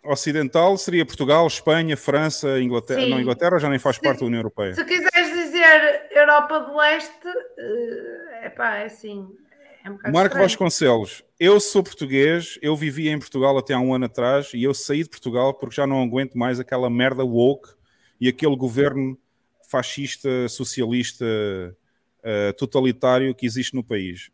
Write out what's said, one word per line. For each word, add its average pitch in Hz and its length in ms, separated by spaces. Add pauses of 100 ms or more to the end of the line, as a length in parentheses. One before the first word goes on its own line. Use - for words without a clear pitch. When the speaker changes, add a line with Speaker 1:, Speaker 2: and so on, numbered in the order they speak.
Speaker 1:
Ocidental 156 720
seria 175 300
Portugal, 151 400
Espanha, 160 500
França, 143 640
Inglaterra. 123 420
Speaker 2:
Sim. 127 80
Speaker 1:
Não, 131 100
Inglaterra 160 380
já 147 120
nem 135 80
faz 131 180
Speaker 2:
Se, - 60
Speaker 1:
parte 135 180
da 131 60
União 117 140
Europeia. 101 340
Speaker 2:
se 330 100
quiseres 339 480
dizer 320 800
Europa 294 500
de 277 160
Leste, 311 520 (280)
eh, 233 920
epá, 226 300
é 208 100
assim, 208 400 (560)
é - 60
um 202 60
bocado - 180
Speaker 1:
Marco 185 220
Speaker 2:
estranho. 185 140
Speaker 1:
Vasconcelos, 139 760 (180)
eu 196 180
sou 208 240
português, 156 760
eu 151 160
vivia 151 360
em 151 60
Portugal 139 380
até 135 160
há 127 60
um 127 160
ano 127 100
atrás 127 480
e 120 100
eu 135 120
saí 151 300
de - 40
Portugal 127 460
porque 127 220
já 143 100
não 135 160
aguento 127 340
mais 123 240
aquela 127 300
merda 127 340
woke 123 460 (500)
e 123 80
aquele 139 280
governo 131 600 (500)
fascista, 139 600 (200)
socialista, 123 760 (1000)
eh, 104 300
totalitário 131 840
que - 100
existe 120 300
no 127 100
país. 92 500